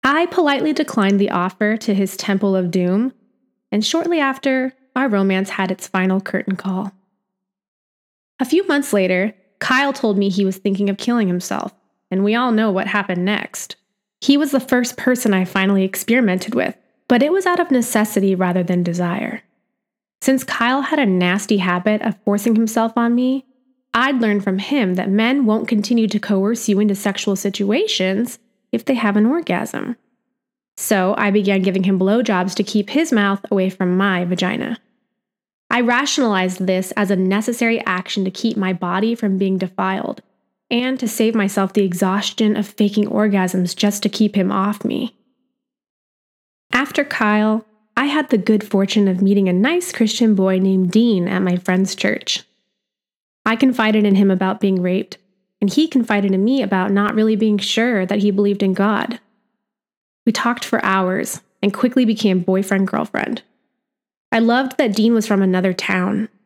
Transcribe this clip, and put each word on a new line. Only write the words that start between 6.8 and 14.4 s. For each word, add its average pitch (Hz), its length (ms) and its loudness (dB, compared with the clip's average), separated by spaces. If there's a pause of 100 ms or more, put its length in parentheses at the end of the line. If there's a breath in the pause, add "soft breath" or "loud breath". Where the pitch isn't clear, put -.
A 254 40 0
few 370 220 2
months 285 240 0
later, 190 440 0 (260)
Kyle 269 320 2
told 214 240 0
me 202 100 2
he 196 160 0
was 190 140 0
thinking 202 320 -2
of 196 80 -2
killing 233 320 0
himself, 180 420 -4 (380)
and 190 160 0
we 208 100 2
all 247 160 0
know 220 200 2
what 190 160 -2
happened 190 360 -2
next. - 540 -6 (420)
He 277 160 4
was 285 160 0